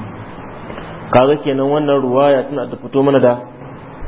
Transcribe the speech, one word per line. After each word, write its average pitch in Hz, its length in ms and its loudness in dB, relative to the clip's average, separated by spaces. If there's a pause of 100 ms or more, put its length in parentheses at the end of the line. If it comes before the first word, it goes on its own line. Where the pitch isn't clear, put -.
(1160)
Kaga 135 300 6
kenan 135 260 0
wannan 143 320 2
ruwaya 131 480 4
tana 123 160 -4
ta 120 100 -8
fito 131 260 0
mana 139 180 4
da 123 180 4 (680)